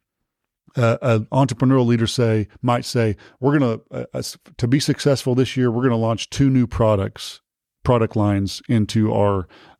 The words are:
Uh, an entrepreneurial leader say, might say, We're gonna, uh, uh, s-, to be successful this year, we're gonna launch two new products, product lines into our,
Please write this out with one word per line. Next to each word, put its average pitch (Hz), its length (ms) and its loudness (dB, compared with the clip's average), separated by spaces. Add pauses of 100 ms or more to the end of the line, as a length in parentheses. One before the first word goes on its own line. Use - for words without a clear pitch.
(760)
Uh, 117 260 2
an 113 240 0
entrepreneurial 131 600 2
leader 117 200 2
say, 110 420 0 (120)
might 123 240 -2
say, 113 320 -2 (220)
We're 143 200 2
gonna, 117 220 0 (100)
uh, 120 220 -10
uh, 127 60 -8
s-, - 200 -12 (180)
to 120 100 -2
be 135 140 2
successful 139 540 0
this 123 220 0
year, 127 140 0
we're 117 120 -2
gonna 123 140 2
launch 113 340 -4
two 139 200 0
new 127 160 2
products, - 760 -2 (440)
product 117 320 0
lines 101 520 0
into 110 440 0
our, 101 340 0 (340)